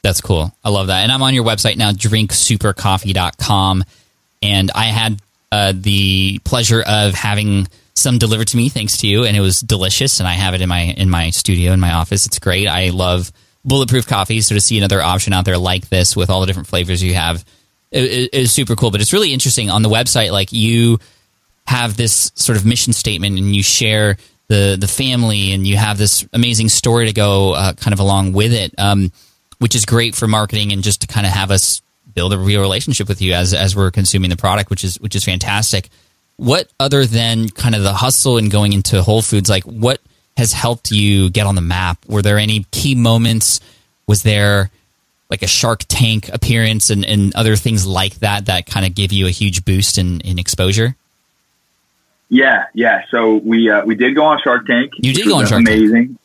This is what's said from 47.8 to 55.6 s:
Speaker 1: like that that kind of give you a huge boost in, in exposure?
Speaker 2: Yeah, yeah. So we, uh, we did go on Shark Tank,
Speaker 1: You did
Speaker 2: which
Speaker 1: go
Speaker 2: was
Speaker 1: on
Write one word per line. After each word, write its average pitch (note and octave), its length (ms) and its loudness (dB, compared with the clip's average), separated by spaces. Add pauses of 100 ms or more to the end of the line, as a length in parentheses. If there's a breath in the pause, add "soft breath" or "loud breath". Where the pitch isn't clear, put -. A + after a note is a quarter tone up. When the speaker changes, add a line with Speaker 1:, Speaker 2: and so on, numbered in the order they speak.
Speaker 1:
like F#2+ 300 -2
that G2+ 320 -2
that F#2 180 -2
kind F#2+ 200 -2
of F2+ 100 -2
give G2 180 -2
you F#2+ 140 2
a - 20 2
huge F2+ 340 -2
boost G2 360 0
in, F2+ 220 -2
in F2+ 180 -4
exposure? G2+ 560 0 (1300)
Speaker 2:
Yeah, B2 460 0
yeah. A2+ 380 0
So A2+ 240 2
we, A2+ 340 2
uh, G#2 160 2
we A2 80 0
did B2 220 0
go D3+ 100 2
on D3 160 2
Shark B2 240 0
Tank, B2 320 -2
Speaker 1:
You B2+ 160 0
did F#3+ 120 0
Speaker 2:
which G#3 80 2
Speaker 1:
go - 40 2
Speaker 2:
was G#2+ 140 2
Speaker 1:
on A#2 120 4